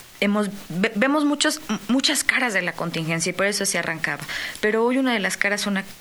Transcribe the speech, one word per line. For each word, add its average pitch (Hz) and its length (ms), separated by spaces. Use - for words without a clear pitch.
hemos, 202 300
ve-, 190 260
vemos 277 300
muchos, 294 340
muchas 269 360
caras 247 300
de 190 80
la 170 120
contingencia 165 580
y - 20
por 190 140
eso 202 160
así 196 140
arrancaba. 156 460
Pero 214 240
hoy 254 140
una 262 140
de 226 60
las 185 180
caras 202 240
son 202 160
a-, 196 60